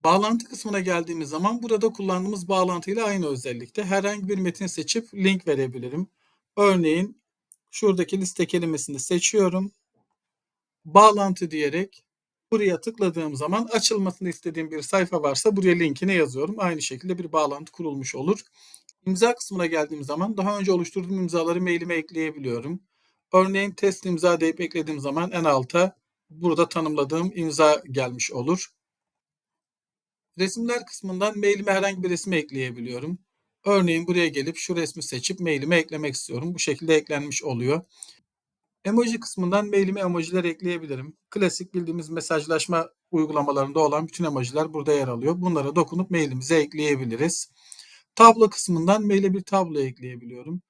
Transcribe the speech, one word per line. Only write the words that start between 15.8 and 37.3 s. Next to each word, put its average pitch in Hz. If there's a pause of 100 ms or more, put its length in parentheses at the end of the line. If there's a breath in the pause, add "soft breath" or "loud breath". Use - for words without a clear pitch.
yazıyorum. 151
Aynı 170
şekilde 175
bir 170
bağlantı 151
kurulmuş 139
olur. 160 (680 loud breath)
İmza 202
kısmına 185
geldiğim 151
zaman 175
daha 202
önce 196
oluşturduğum 180
imzaları 170
mailime 170
ekleyebiliyorum. 151 (540)
Örneğin 196
test 190
imza 170
deyip 160
eklediğim 156
zaman 156
en 170
alta 156 (340)
burada 165
tanımladığım 156
imza 151
gelmiş 123
olur. 156 (1700)
Resimler 233
kısmından 202
mailime 202
herhangi 190
bir 185
resmi 180
ekleyebiliyorum. 131 (460)
Örneğin 175
buraya 175
gelip 147
şu -
resmi 165
seçip 135
mailime 156
eklemek 151
istiyorum. 143
Bu 170
şekilde 160
eklenmiş 147